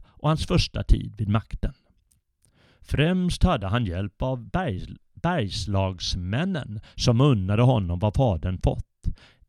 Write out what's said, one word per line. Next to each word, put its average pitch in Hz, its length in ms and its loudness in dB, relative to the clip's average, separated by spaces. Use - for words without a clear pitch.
och - 220 -4
hans 156 160 0
första - 380 0
tid 107 340 4
vid 101 120 -2
makten. - 440 -2
Främst 180 640 0
hade 135 240 2
han 117 180 0
hjälp 92 360 -4
av 127 280 -6
berg-, 120 480 -4
bergslagsmännen 104 1700 -2
som 120 260 2
unnade 104 400 2
honom 104 380 2
vad 104 160 0
fadern 90 480 0
fått. - 440 -2